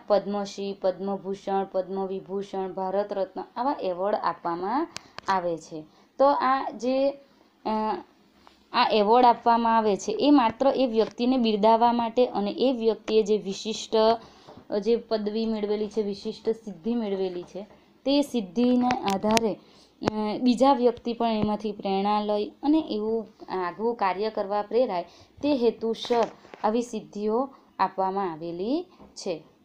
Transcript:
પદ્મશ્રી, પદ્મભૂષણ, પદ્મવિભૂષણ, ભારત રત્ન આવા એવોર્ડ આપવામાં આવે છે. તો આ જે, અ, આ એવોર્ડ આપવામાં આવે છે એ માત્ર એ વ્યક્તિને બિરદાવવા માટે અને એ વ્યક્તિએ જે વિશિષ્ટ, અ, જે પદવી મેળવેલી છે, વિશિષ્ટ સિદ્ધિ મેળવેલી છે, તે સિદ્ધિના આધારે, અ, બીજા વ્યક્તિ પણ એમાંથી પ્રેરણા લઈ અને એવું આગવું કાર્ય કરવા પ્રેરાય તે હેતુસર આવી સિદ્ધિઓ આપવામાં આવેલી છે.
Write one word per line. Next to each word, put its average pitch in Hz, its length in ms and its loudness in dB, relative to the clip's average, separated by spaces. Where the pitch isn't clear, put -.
પદ્મશ્રી, 202 760 -2
પદ્મભૂષણ, 196 920 -4
પદ્મવિભૂષણ, 190 1000 -6
ભારત 190 400 -2
રત્ન 185 320 -6
આવા 262 240 -2
એવોર્ડ 185 340 -2
આપવામાં 185 720 -2
આવે 175 300 0
છે. 156 260 -12
તો 269 60 6
આ 269 460 2
જે, 262 400 0
અ, 214 40 -2
આ - 200 2
એવોર્ડ 220 340 6
આપવામાં 233 500 4
આવે 214 200 2
છે - 240 -4
એ 277 100 6
માત્ર 269 460 4
એ 262 100 2
વ્યક્તિને 226 500 0
બિરદાવવા 226 560 4
માટે 233 340 2
અને 202 240 -2
એ 262 220 2
વ્યક્તિએ 220 500 2
જે 208 160 2
વિશિષ્ટ, 196 580 -6
અ, - 840 0
જે 220 180 2
પદવી 220 500 -2
મેળવેલી 208 420 -2
છે, 214 140 -2
વિશિષ્ટ 208 480 -6
સિદ્ધિ 220 440 -6
મેળવેલી 190 480 -4
છે, 190 240 -14
તે 285 180 4
સિદ્ધિના 247 640 0
આધારે, 214 400 0
અ, - 840 -6
બીજા 247 320 4
વ્યક્તિ 240 400 0
પણ 233 160 -2
એમાંથી 214 440 -2
પ્રેરણા 202 480 -2
લઈ 208 320 -2
અને 302 180 2
એવું 214 380 -4
આગવું 185 480 -4
કાર્ય 202 340 -2
કરવા 208 320 -2
પ્રેરાય 208 400 0
તે - 140 2
હેતુસર 226 680 0
આવી 220 180 0
સિદ્ધિઓ 220 720 -4
આપવામાં 190 540 -2
આવેલી 175 540 -4
છે. 165 300 -8